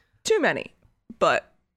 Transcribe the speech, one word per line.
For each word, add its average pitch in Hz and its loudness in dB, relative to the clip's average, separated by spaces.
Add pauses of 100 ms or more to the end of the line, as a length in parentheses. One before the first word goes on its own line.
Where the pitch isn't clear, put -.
(240)
Too 440 0
many. 190 -2 (440)
But 156 0 (260)